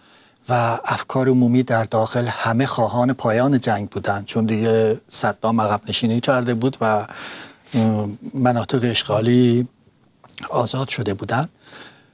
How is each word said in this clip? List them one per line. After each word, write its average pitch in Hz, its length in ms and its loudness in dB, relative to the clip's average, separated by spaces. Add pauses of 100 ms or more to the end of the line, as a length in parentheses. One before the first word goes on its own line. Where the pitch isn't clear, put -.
(500)
و 117 360 0
افکار - 440 -2
عمومی 127 340 4
در 117 200 0
داخل 113 440 -2
همه 113 380 0
خواهان 123 480 0
پایان 127 460 2
جنگ 104 300 -2
بودن، 98 340 -4
چون 110 220 -2
دیگه 113 640 2
صدام 110 520 0
عقب 104 260 0
نشینی 113 320 0
کرده 123 340 0
بود 123 280 0
و، 107 260 0 (680)
اه، 110 340 2 (260)
مناطق 123 500 0
اشغالی 120 840 2 (840)
آزاد 131 400 -2
شده 104 240 -4
بودن. 113 340 -4 (680)